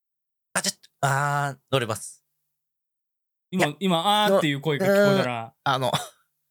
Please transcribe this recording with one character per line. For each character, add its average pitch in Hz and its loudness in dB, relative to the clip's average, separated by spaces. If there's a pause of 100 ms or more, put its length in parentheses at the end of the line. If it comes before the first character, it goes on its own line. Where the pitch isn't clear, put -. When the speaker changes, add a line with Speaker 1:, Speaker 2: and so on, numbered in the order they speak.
(540)
Speaker 1:
あ、 180 -2
ジ 190 -4
ェ - -4
ッ - -20
ト、 - -20 (120)
あ 143 -2
ー、 - -20 (100)
乗 135 0
れ 120 -4
ま 107 -4
す。 - -18 (1300)
Speaker 2:
今、 180 0
Speaker 1:
い 151 0
や、 147 -10
Speaker 2:
今、 196 2
あ 202 2
ー 196 4
っ - 2
て 160 2
い 143 0
う 139 -6
声 147 -2
が 190 0
聞 190 2
こ 202 4
え 190 2
た 185 2
ら。 120 -6
Speaker 1:
の、 - -
う 113 -14
ー - -20
ん、 - -20 (100)
あ 131 0
の、 127 -2 (580)